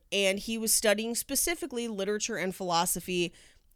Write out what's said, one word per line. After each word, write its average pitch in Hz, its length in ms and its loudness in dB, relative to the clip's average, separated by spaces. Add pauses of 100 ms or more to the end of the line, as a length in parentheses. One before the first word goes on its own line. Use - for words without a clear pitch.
(120)
and 196 260 2
he 226 200 -4
was 220 140 0
studying 220 420 2
specifically 262 720 -2
literature 208 480 -2
and 180 180 -2
philosophy, 175 800 0 (440)